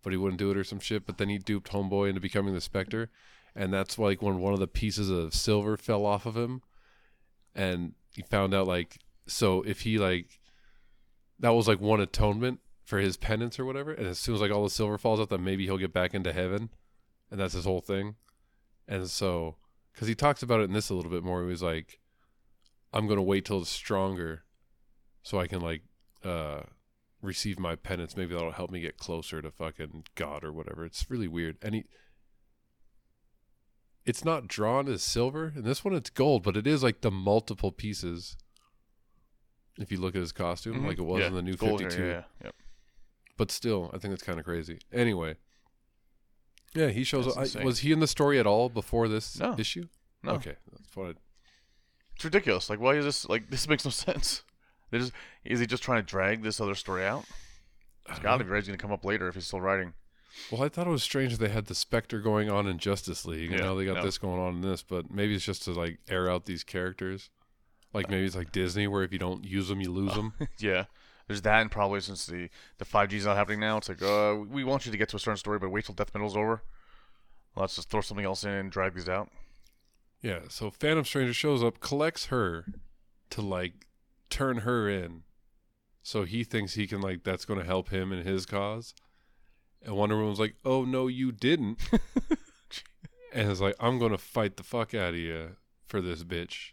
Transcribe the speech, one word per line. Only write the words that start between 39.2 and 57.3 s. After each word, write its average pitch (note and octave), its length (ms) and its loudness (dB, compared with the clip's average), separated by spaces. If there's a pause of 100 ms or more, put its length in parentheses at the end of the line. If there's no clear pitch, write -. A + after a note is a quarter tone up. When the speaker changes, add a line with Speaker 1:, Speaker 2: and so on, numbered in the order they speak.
Speaker 1:
If G2 140 -6
you F#2+ 60 -2
look F2+ 160 -2
at F#2+ 60 0
his E2+ 120 -4
costume, F2+ 460 -4
Speaker 2:
Mm-hmm. C3+ 80 -2
Speaker 1:
like F2 120 -2
it F2+ 40 -2
was F2+ 180 0
Speaker 2:
Yeah. F#2 80 2
Speaker 1:
in F#2 60 -2
the F2+ 80 -2
New F#2 140 -2
Speaker 2:
Gold G#2+ 240 2
hair, F#2 100 -4
Speaker 1:
fifty-two. F2 180 -2
Speaker 2:
yeah, F2 40 -2 (280)
yeah. - 60 -14
Yep. - 80 -14 (840)
Speaker 1:
But G#2+ 140 0
still, G2+ 440 -2
I F#2+ 40 -6
think G2 140 -4
it's F#2 100 -6
kinda E2+ 200 -4
crazy. E2+ 380 -4 (120)
Anyway. F#2+ 440 2 (1400)
Yeah, D#3+ 140 4
he A#2 160 0
shows C3 220 2
Speaker 2:
That's C3 100 0
Speaker 1:
up. - 40 -4
I, C3+ 40 0
Speaker 2:
insane. A#2 200 -4
Speaker 1:
was B2 160 2
he D3 120 4
in D#3 80 6
the D#3 60 6
story C#3+ 320 4
at A2 80 6
all A2 220 6
before A#2 400 2
this A2 300 -2
Speaker 2:
No. A#3+ 200 0
Speaker 1:
issue? E3+ 300 -4 (340)
Speaker 2:
No. D#3 100 -2
Speaker 1:
Okay. - 240 -4 (140)
That's - 260 -20
what F2 200 -8
I - 20 -20 (960)
Speaker 2:
It's - 80 -8
ridiculous. D#3 460 4
Like, G#2+ 100 -2
why B2+ 160 8
is D3 80 4
this, C#3+ 240 -2
like, A2 220 0
this C3 180 -2
makes D3+ 160 2
no C#3+ 60 0
<laughs> - 20 -4
sense. - 500 -2 (480)
They A#2 80 0
just, B2 140 -2 (320)
is A#2+ 160 0
he A#2+ 60 2
just A#2+ 160 -2
trying A#2 220 2
to - 20 -10
drag G2 360 0
this G#2+ 180 -2
other G2+ 140 0
story F#2+ 300 -2
out? A2 200 -2 (840)